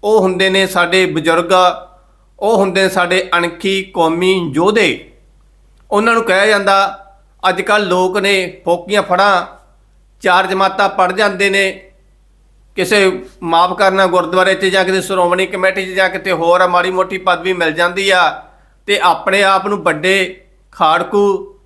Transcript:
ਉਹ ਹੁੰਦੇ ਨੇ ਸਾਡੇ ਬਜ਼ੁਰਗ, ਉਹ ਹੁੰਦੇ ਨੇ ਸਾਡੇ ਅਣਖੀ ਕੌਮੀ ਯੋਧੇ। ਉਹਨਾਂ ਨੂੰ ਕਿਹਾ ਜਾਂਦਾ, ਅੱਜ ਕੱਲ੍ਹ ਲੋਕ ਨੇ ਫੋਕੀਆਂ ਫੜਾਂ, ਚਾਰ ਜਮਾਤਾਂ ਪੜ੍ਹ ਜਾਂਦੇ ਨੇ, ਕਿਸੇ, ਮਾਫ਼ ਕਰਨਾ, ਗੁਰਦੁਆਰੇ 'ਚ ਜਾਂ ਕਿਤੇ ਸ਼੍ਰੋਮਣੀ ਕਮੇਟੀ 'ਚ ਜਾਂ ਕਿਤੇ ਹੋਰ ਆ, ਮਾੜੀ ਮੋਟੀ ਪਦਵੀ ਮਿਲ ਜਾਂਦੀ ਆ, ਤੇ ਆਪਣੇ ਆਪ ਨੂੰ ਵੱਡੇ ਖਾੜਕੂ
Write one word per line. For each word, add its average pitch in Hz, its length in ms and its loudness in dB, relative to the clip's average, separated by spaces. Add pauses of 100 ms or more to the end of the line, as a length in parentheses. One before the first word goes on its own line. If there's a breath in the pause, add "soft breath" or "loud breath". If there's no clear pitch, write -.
ਉਹ 208 180 2
ਹੁੰਦੇ 185 280 0
ਨੇ 190 180 2
ਸਾਡੇ 180 380 2
ਬਜ਼ੁਰਗ, 165 460 0 (880 soft breath)
ਉਹ 208 180 0
ਹੁੰਦੇ 190 240 0
ਨੇ 190 80 2
ਸਾਡੇ 185 480 -2
ਅਣਖੀ 190 460 -4
ਕੌਮੀ 175 720 0
ਯੋਧੇ। 180 560 0 (800)
ਉਹਨਾਂ 226 220 2
ਨੂੰ 226 100 0
ਕਿਹਾ 196 220 2
ਜਾਂਦਾ, 196 600 0 (440)
ਅੱਜ 180 120 -2
ਕੱਲ੍ਹ 202 260 0
ਲੋਕ 185 300 0
ਨੇ 190 480 -2
ਫੋਕੀਆਂ 196 360 -2
ਫੜਾਂ, 185 440 2 (760)
ਚਾਰ 185 260 2
ਜਮਾਤਾਂ 190 420 0
ਪੜ੍ਹ 185 240 0
ਜਾਂਦੇ 196 360 -2
ਨੇ, 190 420 -4 (840)
ਕਿਸੇ, 190 500 0 (180)
ਮਾਫ਼ 175 300 2
ਕਰਨਾ, 190 340 2
ਗੁਰਦੁਆਰੇ 180 480 0
'ਚ 190 100 -4
ਜਾਂ 185 200 0
ਕਿਤੇ 190 160 -2
ਸ਼੍ਰੋਮਣੀ 185 440 0
ਕਮੇਟੀ 190 400 -2
'ਚ 185 40 -10
ਜਾਂ 185 200 0
ਕਿਤੇ 185 220 -6
ਹੋਰ 170 300 2
ਆ, 180 60 4
ਮਾੜੀ 180 240 0
ਮੋਟੀ 185 260 -2
ਪਦਵੀ 180 360 -2
ਮਿਲ 165 180 -2
ਜਾਂਦੀ 180 380 -2
ਆ, 180 340 2 (420 soft breath)
ਤੇ 202 140 0
ਆਪਣੇ 190 440 2
ਆਪ 190 240 2
ਨੂੰ 196 160 -4
ਵੱਡੇ 180 580 -2 (300)
ਖਾੜਕੂ 185 840 0 (100)